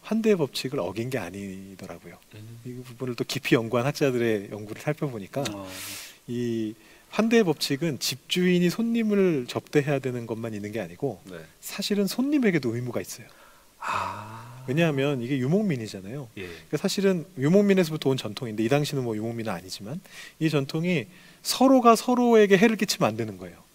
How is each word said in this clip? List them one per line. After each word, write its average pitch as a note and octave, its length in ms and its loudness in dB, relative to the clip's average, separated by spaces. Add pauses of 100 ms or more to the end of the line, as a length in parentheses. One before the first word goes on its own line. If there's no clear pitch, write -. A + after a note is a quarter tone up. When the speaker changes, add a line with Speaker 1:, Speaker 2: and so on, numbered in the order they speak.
Speaker 1:
환대 G#3+ 340 2
법칙을 C3+ 440 -4
어긴 G2+ 300 -4
게 B2+ 80 -4
아니더라고요. F#2 1000 -10 (180)
Speaker 2:
음. A2+ 300 -16
Speaker 1:
이 B2 80 -10 (100)
부분을 B2 320 -8
또 - 80 -4
깊이 - 320 2
연구한 A#2+ 300 2
학자들의 A#2 680 0
연구를 G#2+ 300 -12
살펴보니까 C3+ 720 -6
Speaker 2:
어. G2 140 -12 (600)
Speaker 1:
이 A#2 460 -2 (360)
환대 A3+ 340 4
법칙은 D3 560 0
집주인이 F3+ 720 2
손님을 G3+ 760 2
접대해야 C#3+ 520 0
되는 B2 280 -6
것만 A2+ 260 -6
있는 G#2 200 -8
게 A2 80 -4
아니고 F2+ 420 -6
Speaker 2:
네. F2+ 140 -14 (240)
Speaker 1:
사실은 G3+ 440 -2
손님에게도 G3 680 0
의무가 B2+ 240 -4
있어요. - 280 -12 (520)
Speaker 2:
아. - 760 -8 (100)
Speaker 1:
왜냐하면 C#3+ 540 2
이게 C3 160 -2
유목민이잖아요. B2+ 920 -2 (100)
Speaker 2:
예. G2 60 -10
Speaker 1:
그러니까 F2+ 340 -8
사실은 F#3+ 480 0 (120)
유목민에서부터 E3+ 720 4
온 C3 80 2
전통인데 A2 460 -4
이 A2+ 60 2
당시는 C#3+ 340 2
뭐 A2+ 120 -2
유목민은 A2 360 -4
아니지만 G2 480 -10 (400)
이 D#3+ 100 0
전통이 D#3 580 -2 (340)
서로가 B3 540 6
서로에게 A3+ 640 6
해를 A3+ 180 6
끼치면 F#3 320 0
안 A2 100 0
되는 A2 200 -6
거예요. F2+ 180 -14 (200)